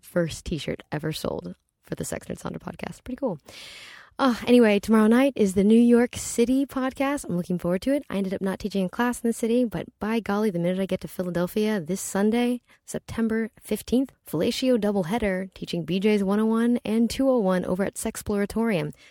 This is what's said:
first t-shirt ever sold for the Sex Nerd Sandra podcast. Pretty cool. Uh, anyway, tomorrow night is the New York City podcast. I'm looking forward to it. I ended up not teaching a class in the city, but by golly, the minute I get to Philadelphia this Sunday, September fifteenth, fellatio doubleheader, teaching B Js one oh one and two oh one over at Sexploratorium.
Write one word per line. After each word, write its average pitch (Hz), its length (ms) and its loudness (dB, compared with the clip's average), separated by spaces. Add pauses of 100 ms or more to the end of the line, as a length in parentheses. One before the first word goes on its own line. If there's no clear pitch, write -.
first - 460 -4
t-shirt - 440 -6
ever 156 220 -4
sold - 420 -6 (280)
for - 140 -12
the - 80 -6
Sex - 240 -8
Nerd - 100 -8
Sandra - 200 -8
podcast. - 460 -12
Pretty 247 120 -10
cool. 208 220 -4 (800)
Uh, 247 180 2 (100)
anyway, 233 320 6
tomorrow 214 280 4
night 247 300 4
is 196 160 2
the 190 120 2
New 220 140 8
York 240 380 4
City 254 480 0
podcast. 269 640 -4
I'm 175 80 -2
looking 180 220 -2
forward 175 240 -2
to 262 100 0
it. 285 160 -2
I - 80 -6
ended 196 160 -2
up 190 80 -4
not 190 180 -4
teaching 190 280 -2
a - 20 -4
class 240 320 -2
in 233 80 -2
the 233 60 0
city, 240 320 0
but 180 180 -6 (160)
by 226 200 -2
golly, 208 280 0
the 175 100 -2
minute 180 220 0
I 190 60 -2
get 185 160 -4
to 170 60 -8
Philadelphia 185 680 -2
this 175 220 -4
Sunday, 240 640 0 (240)
September 226 640 -4 (100)
fifteenth, 240 520 -2 (140)
fellatio 240 520 0
doubleheader, 196 760 -2
teaching - 320 -6
B 170 160 -2
Js 208 220 4
one 202 180 2
oh 220 60 2
one 233 400 2
and 220 240 2
two 269 180 0
oh 254 100 4
one 185 280 2
over 185 180 0
at - 120 -4
Sexploratorium. 202 1000 -2 (160)